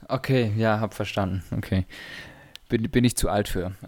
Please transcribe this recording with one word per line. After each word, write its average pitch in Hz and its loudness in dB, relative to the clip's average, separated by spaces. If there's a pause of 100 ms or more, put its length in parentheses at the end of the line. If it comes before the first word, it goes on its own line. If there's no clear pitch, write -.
okay, 127 2
ja, 110 2
hab 110 -2
verstanden. 95 -2 (120)
Okay. 95 0 (840)
Bin, 113 0
bin 123 4
ich 120 4
zu 104 2
alt 104 0
für. 95 -2 (140)